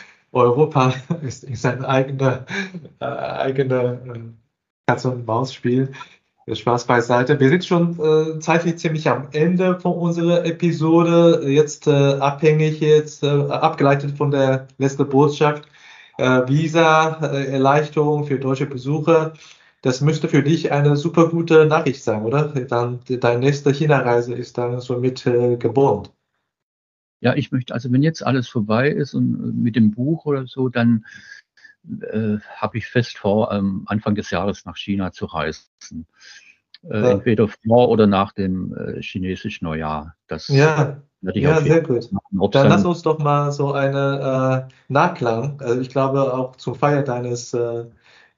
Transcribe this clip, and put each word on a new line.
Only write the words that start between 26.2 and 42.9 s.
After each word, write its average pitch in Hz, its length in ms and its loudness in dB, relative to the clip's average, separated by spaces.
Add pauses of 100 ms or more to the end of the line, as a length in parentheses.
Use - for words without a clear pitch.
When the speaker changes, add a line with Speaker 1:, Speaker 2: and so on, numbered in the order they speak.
Speaker 2:
Ja, 120 120 0
ich 143 180 -4
möchte, 131 220 -4
also 123 180 -6
wenn 131 120 2
jetzt 160 200 -2
alles 127 240 -2
vorbei 113 440 -2
ist 139 240 -4
und, 123 180 0
äh, 120 180 -8
mit 117 240 -2
dem 110 160 4
Buch 135 340 -4
oder 139 200 -2
so, 131 240 -4
dann, 117 360 2 (960)
äh, 107 360 -4 (180)
habe - 220 -8
ich 104 100 -8
fest - 300 -2
vor, 107 340 0
ähm, 98 340 -4
Anfang 107 300 -2
des - 160 -6
Jahres 95 340 -4
nach 85 100 -12
China 98 360 -4
zu - 140 -12
reisen. - 840 -10 (840)
Äh, 107 120 -4
Speaker 1:
Ja. 123 100 4
Speaker 2:
entweder 107 360 2
vor 117 420 2
oder 110 180 6
nach 101 240 2
dem, 92 440 -6
äh, - 260 -10
chinesischen - 640 -8
Neujahr. 78 500 -8 (120)
Das - 200 -10
Speaker 1:
Ja. 147 540 2 (200)
Speaker 2:
werde - 180 -4
ich 139 60 0
Speaker 1:
Ja, 156 120 4
Speaker 2:
auf 151 60 2
jeden 139 100 2
Speaker 1:
sehr 160 120 2
Speaker 2:
Fall 127 140 -2
Speaker 1:
gut. - 120 -12
Speaker 2:
machen. - 280 -6
Ob's 101 140 0
Speaker 1:
Dann 139 100 6
Speaker 2:
dann 139 80 8
Speaker 1:
lass 185 140 4
uns 170 160 -2